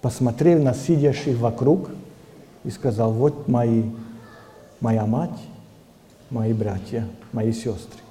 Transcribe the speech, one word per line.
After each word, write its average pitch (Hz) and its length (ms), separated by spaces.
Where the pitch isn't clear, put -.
Посмотрев 131 600
на 127 120
сидящих 143 640
вокруг 131 520
и - 60
сказал: 110 420
«Вот 143 360
мои, 117 360
моя 113 260
мать, 117 320
мои 113 220
братья, 107 540
мои 113 200
сестры. - 480